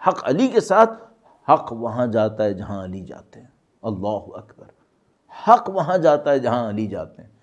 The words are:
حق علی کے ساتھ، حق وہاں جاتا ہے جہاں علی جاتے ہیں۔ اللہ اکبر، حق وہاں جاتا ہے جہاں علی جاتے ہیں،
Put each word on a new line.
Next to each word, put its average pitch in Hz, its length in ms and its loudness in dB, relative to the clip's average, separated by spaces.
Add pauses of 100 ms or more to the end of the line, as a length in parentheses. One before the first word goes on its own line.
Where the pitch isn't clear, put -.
حق 180 140 -2
علی 190 260 0
کے 226 120 2
ساتھ، 220 300 4 (580)
حق 139 240 2
وہاں 117 340 -4
جاتا 110 380 0
ہے 101 100 0
جہاں 98 300 -10
علی 92 160 -12
جاتے - 400 -20
ہیں۔ - 60 -20 (360)
اللہ 101 540 -6
اکبر، - 300 -20 (840)
حق 226 260 6
وہاں 180 240 0
جاتا 156 340 4
ہے 135 60 4
جہاں 120 300 -2
علی 104 180 -4
جاتے 90 360 -12
ہیں، - 80 -20 (120)